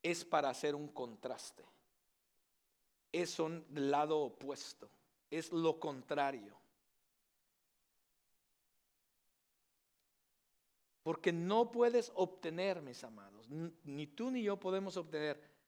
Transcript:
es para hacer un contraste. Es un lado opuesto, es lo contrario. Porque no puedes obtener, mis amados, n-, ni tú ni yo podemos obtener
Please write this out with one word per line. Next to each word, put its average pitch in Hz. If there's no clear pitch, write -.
es 170
para 143
hacer 147
un 147
contraste. -
Es 165
un 160
lado 147
opuesto, -
es 175
lo 165
contrario. 139
Porque 165
no 208
puedes 240
obtener, 180
mis 127
amados, 107
n-, 165
ni 147
tú 240
ni 247
yo 202
podemos 190
obtener 151